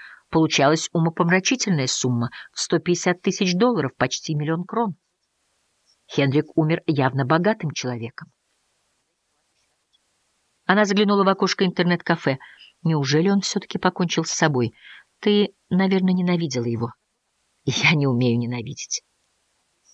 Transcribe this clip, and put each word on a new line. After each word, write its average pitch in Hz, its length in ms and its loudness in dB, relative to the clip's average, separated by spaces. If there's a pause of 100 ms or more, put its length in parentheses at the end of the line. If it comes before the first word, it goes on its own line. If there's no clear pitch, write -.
(300)
Получалась 156 640 2
умопомрачительная 170 960 0
сумма 120 420 -2 (240)
в - 60 -10
сто 170 200 0
пятьдесят 175 420 0
тысяч 185 340 -2
долларов, 190 420 0
почти 139 380 -4
миллион 160 280 -2
крон. 214 320 -4 (1120)
Хендрик 143 360 0 (100)
умер 160 300 0
явно 135 400 0
богатым 175 460 0
человеком. 120 600 -10 (2250)
Она 202 200 4
заглянула 202 380 2
в 190 40 0
окошко 190 380 2
интернет-кафе. 175 720 0 (460)
Неужели 156 460 2
он 202 120 2
все-таки - 360 -6
покончил 180 460 -2
с - 80 -8
собой? 127 420 0 (460)
Ты, 208 340 2 (160)
наверное, 185 440 2
ненавидела 170 520 0
его. 117 280 -4 (720)
Я - 300 0
не 143 120 2
умею 120 300 2
ненавидеть. 120 680 -8 (920)